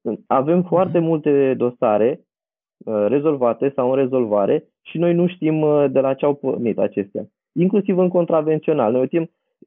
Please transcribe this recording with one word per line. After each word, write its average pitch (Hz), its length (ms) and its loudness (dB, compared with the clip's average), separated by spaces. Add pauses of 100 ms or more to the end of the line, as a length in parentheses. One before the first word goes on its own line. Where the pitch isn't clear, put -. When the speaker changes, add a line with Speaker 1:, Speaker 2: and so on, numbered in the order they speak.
(280)
Speaker 1:
Avem 139 300 0
Speaker 2:
Mhm. 180 100 -2
Speaker 1:
foarte 175 320 0
multe 147 540 0
dosare, 120 640 0 (580)
uh, 107 300 -4
rezolvate 135 680 0
sau 127 140 -2
în 131 60 0
rezolvare 127 680 0 (180)
și - 160 -14
noi 175 160 0
nu 175 140 2
știm, 156 340 -2
uh, 147 300 2
de 135 80 2
la 135 140 2
ce 135 120 -4
au 143 80 2
pornit 120 440 -4
acestea. - 500 -4 (260)
Inclusiv 190 440 0
în 185 100 2
contravențional. 156 840 0
Noi, 127 100 0
uite, 165 300 -4 (360)